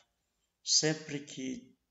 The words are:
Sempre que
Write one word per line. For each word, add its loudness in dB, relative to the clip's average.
Sempre 2
que -8